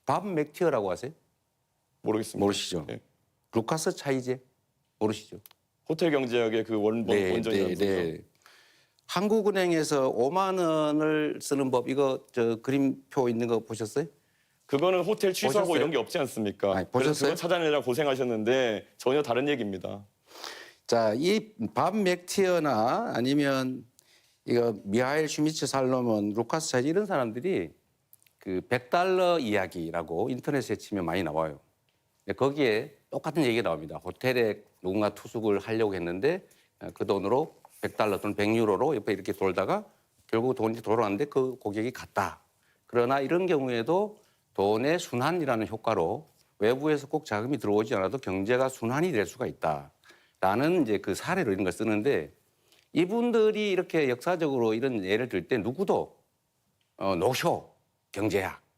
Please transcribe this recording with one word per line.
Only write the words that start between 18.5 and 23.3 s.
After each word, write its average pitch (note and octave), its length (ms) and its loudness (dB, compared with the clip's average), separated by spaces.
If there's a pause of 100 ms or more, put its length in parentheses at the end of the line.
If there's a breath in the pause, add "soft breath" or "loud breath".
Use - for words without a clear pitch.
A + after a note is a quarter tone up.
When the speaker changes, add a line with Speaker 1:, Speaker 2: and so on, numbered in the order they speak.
Speaker 2:
전혀 D3 220 2
다른 C3+ 280 0
얘기입니다. G2+ 560 -4 (840 loud breath)
Speaker 1:
자, A2+ 300 4
이 G#3+ 360 0 (220)
밥 E3+ 220 2
맥티어나 F3+ 1200 2
아니면 C3+ 680 0 (600 soft breath)